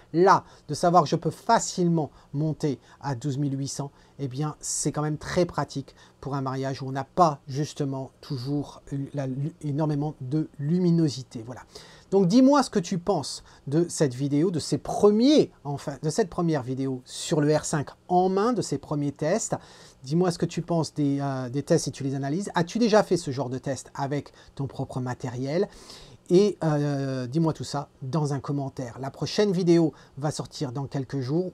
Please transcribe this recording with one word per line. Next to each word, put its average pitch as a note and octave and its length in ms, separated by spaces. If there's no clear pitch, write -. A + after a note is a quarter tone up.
Là, F3+ 300
de D3 40
savoir F3 300
que - 80
je E3+ 60
peux D#3+ 140
facilement E3+ 800
monter D3 480
à C#3 120
douze B2+ 220
mille C#3 220
huit C#3 100
cents, C#3+ 220
eh C#3+ 100
bien, C#3+ 320
c'est - 320
quand D3+ 100
même D3+ 160
très - 260
pratique D3 500
pour C#3 120
un C#3+ 60
mariage C3+ 400
où C3+ 60
on C3+ 60
n'a C3+ 120
pas, D#3+ 440
justement, C3+ 640
toujours C#3 600
eu C#3 200
la C#3 140
lu-, C#3 340
énormément D3+ 640
de D3 260
luminosité. D#3+ 840
Voilà. B2 160
Donc, G3 160
dis-moi C4 360
ce - 80
que - 80
tu F3+ 200
penses F3 460
de D#3+ 240
cette C3+ 240
vidéo, C#3+ 360
de E3 80
ces - 200
premiers, A3+ 760
enfin, C#3+ 380
de D#3 60
cette E3 220
première D#3+ 320
vidéo C3 420
sur - 380
le D3+ 120
R D3+ 120
cinq D3 240
en F3+ 220
main, G#3 240
de F3 80
ces C#3+ 160
premiers C#3+ 340
tests. D#3 440
Dis-moi E3+ 260
ce F3 80
que E3+ 80
tu E3+ 160
penses E3 320
des, C#3 260
euh, C3 300
des C#3 120
tests D#3+ 220
si C#3 80
tu - 120
les C3+ 100
analyses. C#3+ 400
As-tu F3 240
déjà G#3+ 240
fait F#3 160
ce D3+ 120
genre B2 200
de B2+ 80
test - 360
avec C#3 380
ton C#3 120
propre C3 340
matériel ? B2+ 680
Et, F#3+ 340
euh, C#3 640
dis-moi D#3 260
tout B2+ 120
ça C#3+ 260
dans C#3+ 320
un C#3 80
commentaire. C3+ 600
La C3 100
prochaine G#3 420
vidéo E3+ 400
va C#3+ 140
sortir C3+ 420
dans C3+ 140
quelques C#3 340
jours E3 340